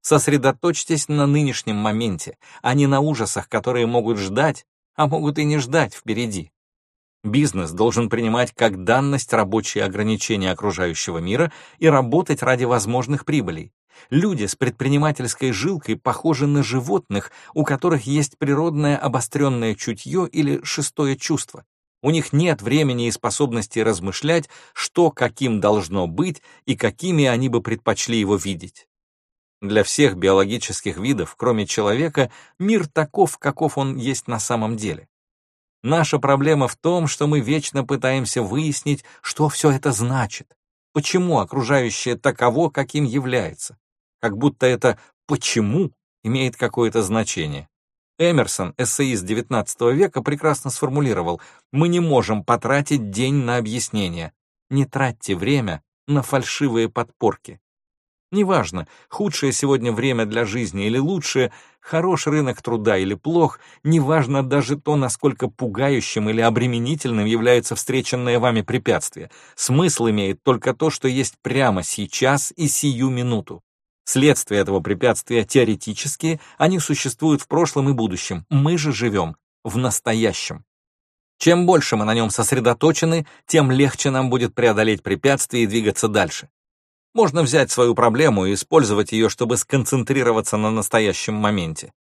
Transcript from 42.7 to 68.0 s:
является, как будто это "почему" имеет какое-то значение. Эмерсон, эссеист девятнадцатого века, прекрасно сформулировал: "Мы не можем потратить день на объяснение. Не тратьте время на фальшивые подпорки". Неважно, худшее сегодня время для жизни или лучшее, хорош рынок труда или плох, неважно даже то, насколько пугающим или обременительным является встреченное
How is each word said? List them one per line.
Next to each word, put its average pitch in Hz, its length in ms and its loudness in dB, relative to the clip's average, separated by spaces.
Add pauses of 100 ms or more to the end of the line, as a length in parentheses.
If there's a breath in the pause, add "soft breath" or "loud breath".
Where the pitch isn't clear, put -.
является, 123 760 -4 (400)
как 107 180 -4
будто 139 300 0
это 123 320 2 (280 soft breath)
"почему" 139 680 0 (320)
имеет 127 320 -2
какое-то 113 460 0
значение. 90 640 -4 (500)
Эмерсон, 123 600 0
эссеист 127 460 -2
девятнадцатого 113 640 -2
века, 139 320 0
прекрасно 143 480 -2
сформулировал: 120 680 -2 (300 loud breath)
"Мы 151 160 2
не 175 140 2
можем 117 420 2
потратить 120 680 0
день 127 240 -2
на 123 240 0
объяснение. 104 760 -6 (380)
Не 135 160 0
тратьте 123 500 -4
время 101 460 -2 (260)
на 143 140 2
фальшивые 120 680 0
подпорки". - 720 -4 (720)
Неважно, 135 560 0 (200 soft breath)
худшее 147 440 -2
сегодня 127 400 0
время 117 340 0
для 113 180 -2
жизни 101 420 -4
или 117 120 0
лучшее, 143 540 0 (280 loud breath)
хорош 165 460 -2
рынок 143 340 -2
труда 107 380 0
или 95 160 -2
плох, 165 460 0 (240 loud breath)
неважно 143 580 2
даже 139 340 0
то, 151 200 -2
насколько 131 500 -2
пугающим 113 840 -2
или 110 120 0
обременительным 117 840 0
является 113 500 2
встреченное 120 640 -2